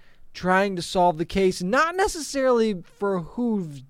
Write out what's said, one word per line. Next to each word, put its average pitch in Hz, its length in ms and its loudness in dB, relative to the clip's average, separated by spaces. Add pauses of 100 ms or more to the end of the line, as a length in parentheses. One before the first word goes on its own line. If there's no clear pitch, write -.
(320)
trying 190 440 0
to 170 60 -6
solve 175 360 2
the 165 80 -2
case, 190 360 0
not 285 340 0
necessarily 262 840 0
for 196 380 -4
who, 208 480 -2 (220)